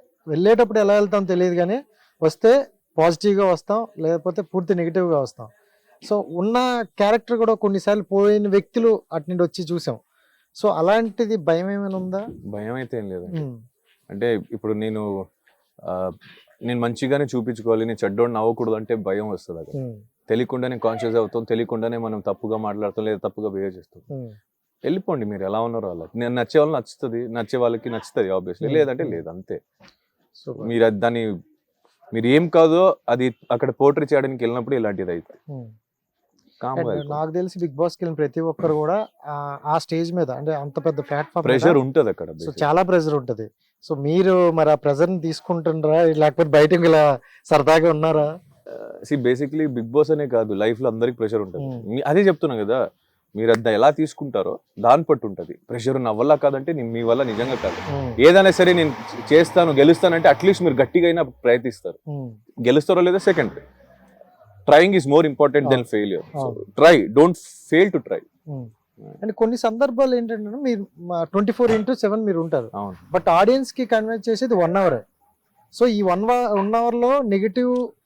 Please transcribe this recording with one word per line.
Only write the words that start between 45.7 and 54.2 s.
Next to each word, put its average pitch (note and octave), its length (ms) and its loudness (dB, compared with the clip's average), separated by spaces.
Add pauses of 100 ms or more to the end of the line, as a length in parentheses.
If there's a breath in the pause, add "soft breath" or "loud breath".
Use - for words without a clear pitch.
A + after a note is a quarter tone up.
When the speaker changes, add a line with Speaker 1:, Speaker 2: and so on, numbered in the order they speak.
Speaker 1:
లేకపోతే D3+ 460 2
బయటకు D#3 340 6
ఇలా D3+ 360 6 (260 soft breath)
సరదాగా D#3 440 4
ఉన్నారా? D#3 500 0 (300)
Speaker 2:
ఆ, A2+ 240 -16 (100)
see, C#3 200 -2
basically C#3 440 0
బిగ్ A#2+ 200 -6
బాస్ C#3+ 240 2
అనే D3 160 -2
కాదు, A2+ 260 0
లైఫ్లో A2 360 0
అందరికి A#2 280 -2
ప్రెషర్ A2 240 -2
ఉంటది. G2 220 -10
Speaker 1:
Hmm. B2 220 -12
Speaker 2:
మీ, A#2 160 -6
అదే D#3 200 2
చెప్తున్నా D#3+ 360 0
కదా, A2 320 -2 (460)
మీరు A2+ 160 2
అది A2+ 220 2
ఎలా A#2 160 6
తీసుకుంటారో D3 720 -4 (200)